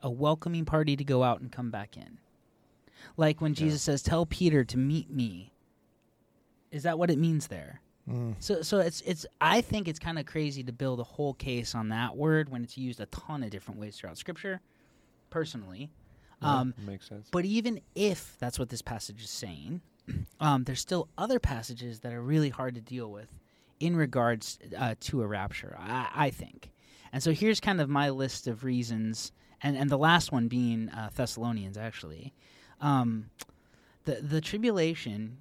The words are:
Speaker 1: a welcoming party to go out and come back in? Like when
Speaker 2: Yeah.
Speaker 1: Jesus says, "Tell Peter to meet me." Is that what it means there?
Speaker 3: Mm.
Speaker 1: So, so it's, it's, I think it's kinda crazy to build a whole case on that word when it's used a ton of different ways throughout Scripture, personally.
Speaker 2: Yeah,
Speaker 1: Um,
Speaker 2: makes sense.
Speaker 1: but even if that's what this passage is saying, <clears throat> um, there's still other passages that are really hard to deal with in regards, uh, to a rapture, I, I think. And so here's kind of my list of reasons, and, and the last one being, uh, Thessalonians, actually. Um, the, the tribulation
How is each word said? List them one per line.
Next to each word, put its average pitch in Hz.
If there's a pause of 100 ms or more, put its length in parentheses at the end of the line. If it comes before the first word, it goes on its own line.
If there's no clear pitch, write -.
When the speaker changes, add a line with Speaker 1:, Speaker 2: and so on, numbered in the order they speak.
Speaker 1:
a 135
welcoming 156
party 156
to 143
go 131
out 123
and 127
come 123
back 104
in? - (960)
Like 156
when 151
Speaker 2:
Yeah. 151
Speaker 1:
Jesus 151
says, 139
"Tell 170
Peter 151
to 117
meet 143
me." 110 (1200)
Is 147
that 160
what 175
it 143
means 160
there? 80 (300)
Speaker 3:
Mm. 120
Speaker 1:
So, 185
so 202
it's, 170
it's, 175 (160)
I 175
think 214
it's 156
kinda 165
crazy 147
to 127
build 127
a 120
whole 143
case 123
on 110
that 113
word 156
when 123
it's 117
used 127
a 104
ton -
of 110
different 104
ways 104
throughout 90
Scripture, 185 (680)
personally. 127 (520)
Speaker 2:
Yeah, 151 (120)
Speaker 1:
Um, 127 (100)
Speaker 2:
makes 98
sense. 104
Speaker 1:
but 180
even 214 (140)
if 190
that's 123
what 123
this 117
passage 110
is 104
saying, 95 (260)
<clears throat> -
um, 143
there's 127
still -
other 226
passages 120
that 120
are 120
really 147
hard 127
to 120
deal 113
with 104 (520)
in 170
regards, 120 (180)
uh, 117
to 131
a 110
rapture, 101
I, 120
I 143
think. - (400)
And 135
so 160
here's 208
kind 190
of 143
my 143
list 135
of 117
reasons, 113 (300)
and, 143
and 139
the 139
last 160
one 117
being, 117
uh, 107
Thessalonians, 113
actually. 107 (460)
Um, 120 (720)
the, 147
the 151
tribulation 160